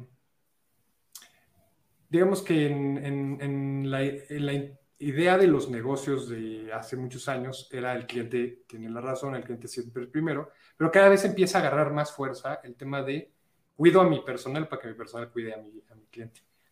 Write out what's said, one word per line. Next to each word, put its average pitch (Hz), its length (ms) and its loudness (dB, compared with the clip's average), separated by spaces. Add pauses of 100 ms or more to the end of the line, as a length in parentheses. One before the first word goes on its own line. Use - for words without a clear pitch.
(2000)
Digamos 185 340 4
que 156 240 2
en, 139 320 -2
en, 139 420 -4
en 139 500 -4
la, 135 120 -2
en 143 440 -4
la 139 60 -2 (460)
idea 160 400 2
de 190 80 8
los 143 240 4
negocios 127 580 -4
de 110 440 -10
hace 110 240 -10
muchos 127 320 -10
años 131 420 -6
era 123 240 -6
el 120 120 -8
cliente 120 600 -4
tiene 113 240 -14
la 117 100 -8
razón, 131 360 -6
el 117 80 -8
cliente 117 240 -10
siempre 120 360 -10
es 123 40 -16
primero, 151 420 -2 (260)
pero 160 140 2
cada 196 180 10
vez 196 160 8
empieza 185 340 2
a - 20 2
agarrar 143 320 2
más 147 200 -2
fuerza 135 520 -8
el 123 120 -18
tema 139 260 -6
de 139 300 -6 (440)
cuido 170 240 8
a 175 80 8
mi 156 120 2
personal 135 480 -6
para - 140 -10
que 120 60 -12
mi 110 60 -14
personal 117 360 -12
cuide 113 240 -8
a 107 40 -14
mi, 107 320 -20
a 110 40 -20
mi 110 120 -20
cliente. - 340 -18 (320)